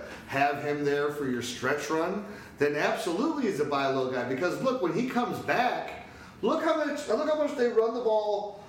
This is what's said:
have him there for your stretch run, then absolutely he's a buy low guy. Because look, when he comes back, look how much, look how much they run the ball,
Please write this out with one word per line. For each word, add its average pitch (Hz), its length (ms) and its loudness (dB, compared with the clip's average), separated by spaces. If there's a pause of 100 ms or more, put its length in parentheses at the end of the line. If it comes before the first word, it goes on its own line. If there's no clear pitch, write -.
(280)
have 139 340 2
him 147 220 -2
there 143 260 2
for 147 180 -4
your 123 140 -2
stretch - 480 -2
run, 180 340 0 (340)
then 147 180 2
absolutely 220 760 0
he's 156 80 -2
a 147 60 0
buy 135 240 2
low 131 240 0
guy. 127 160 -2
Because 151 340 0
look, 254 180 2
when 170 140 2
he 247 140 0
comes 233 320 0
back, - 680 0 (340)
look 311 220 2
how 320 140 4
much, 294 320 -2
look 294 200 2
how 302 140 2
much 285 140 0
they 240 120 4
run 226 240 4
the 247 80 -4
ball, 208 680 0